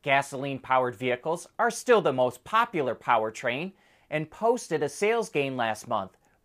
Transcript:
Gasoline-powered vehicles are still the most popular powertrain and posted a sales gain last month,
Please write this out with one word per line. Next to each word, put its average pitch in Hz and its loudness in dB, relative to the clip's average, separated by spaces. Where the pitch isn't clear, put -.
Gasoline-powered 135 0
vehicles 127 -4
are 233 2
still 220 2
the 151 2
most 127 0
popular 165 0
powertrain 120 -2
and 156 -4
posted 220 0
a 143 -2
sales 220 0
gain 135 -2
last 113 -2
month, 101 -4